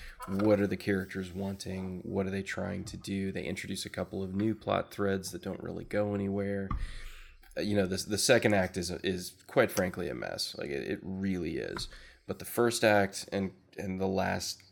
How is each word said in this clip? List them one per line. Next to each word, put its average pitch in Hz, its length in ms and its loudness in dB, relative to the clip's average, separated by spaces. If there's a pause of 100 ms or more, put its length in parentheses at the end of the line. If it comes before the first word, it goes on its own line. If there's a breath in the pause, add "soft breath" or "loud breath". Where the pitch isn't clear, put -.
(280 loud breath)
What 101 320 6
are 101 60 4
the 95 100 0
characters 95 560 -2
wanting? 95 680 -6
What 95 240 -2
are 95 40 -4
they 98 120 -2
trying 95 420 -4
to 95 120 -10
do? 95 360 -4
They 87 120 -4
introduce 95 420 -6
a - 40 -10
couple 92 320 -4
of 95 120 -6
new 107 200 2
plot 101 380 0
threads 98 400 0
that 90 100 -10
don't 92 200 -6
really 87 220 -6
go 104 300 0
anywhere. 98 540 -2 (880 loud breath)
Uh, 78 60 -4
you 104 140 2
know, 98 100 6
the, 95 220 -2
the 101 100 0
second 117 360 6
act 92 220 2
is, 87 140 -2 (120)
is 90 300 -2 (140)
quite - 240 4
frankly 92 380 -2
a 64 60 -4
mess. 50 440 -6
Like, 73 120 -6
it, 69 180 -4
it - 140 -2
really 92 540 -2
is. 50 320 -6 (400 loud breath)
But 95 100 -4
the - 60 -10
first 117 400 2
act 101 480 6
and, 95 180 0 (260)
and 95 240 -4
the 95 60 2
last 95 640 0